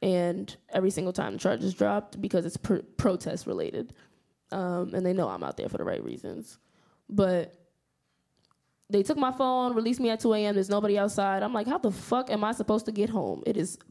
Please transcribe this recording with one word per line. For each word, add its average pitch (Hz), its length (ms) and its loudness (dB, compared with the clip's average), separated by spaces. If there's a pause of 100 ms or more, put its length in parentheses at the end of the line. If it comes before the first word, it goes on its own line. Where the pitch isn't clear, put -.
And 180 520 0 (160)
every 190 200 2
single 180 240 -2
time - 200 -2
the - 40 -8
charges - 340 0
dropped 202 480 0
because 185 240 0
it's 170 140 -6
pr-, - 260 0 (140)
protest - 480 -2
related. - 480 -4 (560)
Um, 180 440 -2
and 180 120 0
they 180 80 2
know 175 160 2
I'm 92 120 -6
out 69 140 -4
there - 140 -6
for - 80 -6
the - 60 -6
right 90 200 -4
reasons. 90 540 -10 (500)
But 185 460 2 (1400)
they 202 120 6
took 277 140 0
my 262 160 2
phone, 254 420 2
released 233 240 2
me 240 120 2
at 220 100 0
two 226 140 4
A 214 100 2
M. 208 100 2
There's 190 140 2
nobody 208 300 4
outside. 196 440 2
I'm 220 120 -2
like, 214 120 -2
"How 294 120 0
the 226 120 2
fuck 247 380 -2
am 214 160 0
I 214 80 0
supposed 214 320 0
to 226 80 -4
get 202 160 0
home? 156 380 -2
It - 100 2
is - 220 -2 (120)